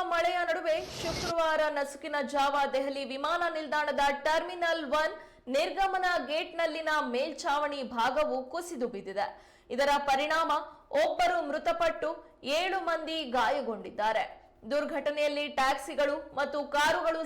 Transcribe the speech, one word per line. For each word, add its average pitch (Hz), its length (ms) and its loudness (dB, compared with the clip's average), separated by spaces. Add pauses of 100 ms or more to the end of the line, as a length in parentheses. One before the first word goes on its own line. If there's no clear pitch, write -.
ಮಳೆಯ 349 360 0 (120)
ನಡುವೆ 320 260 0 (260)
ಶುಕ್ರವಾರ 330 680 2
ನಸುಕಿನ 285 460 -4 (180)
ಜಾವ 285 220 2 (180)
ದೆಹಲಿ 277 320 0
ವಿಮಾನ 311 480 0
ನಿಲ್ದಾಣದ 294 460 0 (260)
ಟರ್ಮಿನಲ್ 330 680 0
ಒನ್ 311 220 2 (420)
ನಿರ್ಗಮನ 370 500 2 (220)
ಗೇಟ್ನಲ್ಲಿನ 320 640 -2 (240)
ಮೇಲ್ಛಾವಣಿ 285 680 -2
ಭಾಗವು 254 680 0
ಕುಸಿದು 330 380 -4
ಬಿದ್ದಿದೆ. 196 380 -4 (440)
ಇದರ 269 280 2
ಪರಿಣಾಮ 294 540 2 (520)
ಒಬ್ಬರು 349 460 2
ಮೃತಪಟ್ಟು 330 960 -2
ಏಳು 349 360 0
ಮಂದಿ 320 440 -2
ಗಾಯಗೊಂಡಿದ್ದಾರೆ. 220 1300 0 (180)
ದುರ್ಘಟನೆಯಲ್ಲಿ 294 760 0
ಟ್ಯಾಕ್ಸಿಗಳು 277 880 0
ಮತ್ತು 285 320 -2
ಕಾರುಗಳು 320 580 2